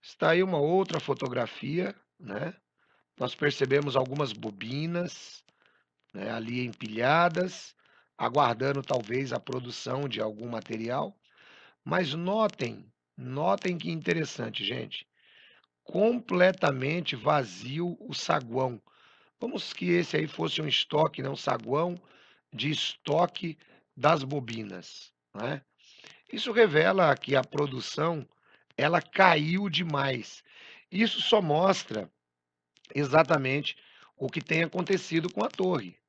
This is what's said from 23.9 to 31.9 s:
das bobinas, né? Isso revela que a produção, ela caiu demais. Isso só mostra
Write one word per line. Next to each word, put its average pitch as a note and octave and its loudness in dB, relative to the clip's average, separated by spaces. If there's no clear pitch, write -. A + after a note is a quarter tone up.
das C#3+ 4
bobinas, A2+ -8
né? B2+ -6
Isso A#3 -4
revela F3+ 6
que C3+ -2
a B2+ 6
produção, C#3+ -2
ela D#3+ 4
caiu F3+ 4
demais. C#3 -2
Isso G#3 2
só G#3+ 4
mostra D3+ 2